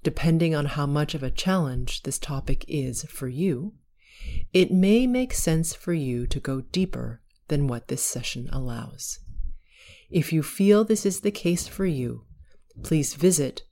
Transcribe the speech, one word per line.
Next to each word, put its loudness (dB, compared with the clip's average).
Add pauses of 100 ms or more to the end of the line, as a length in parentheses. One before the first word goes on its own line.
Depending 2
on 0
how -2
much 0
of -6
a -4
challenge 0
this -6
topic 0
is -4
for -8
you, -2 (800)
it 6
may 6
make 0
sense 2
for -6
you -2
to 0
go -4
deeper -2 (280)
than 2
what -4
this -4
session -6
allows. -6 (920)
If 0
you 2
feel 4
this 0
is 0
the 0
case -2
for -4
you, -2 (580)
please 0
visit 2